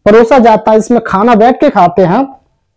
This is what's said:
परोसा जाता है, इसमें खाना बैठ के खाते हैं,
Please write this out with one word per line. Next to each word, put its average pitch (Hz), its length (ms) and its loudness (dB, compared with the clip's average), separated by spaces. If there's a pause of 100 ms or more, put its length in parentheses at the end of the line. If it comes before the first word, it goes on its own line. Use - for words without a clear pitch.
परोसा 233 340 2
जाता 220 340 0
है, 220 60 2
इसमें 233 260 -2
खाना 233 300 -2
बैठ 233 260 0
के 294 100 0
खाते 190 320 0
हैं, 220 380 -4 (360)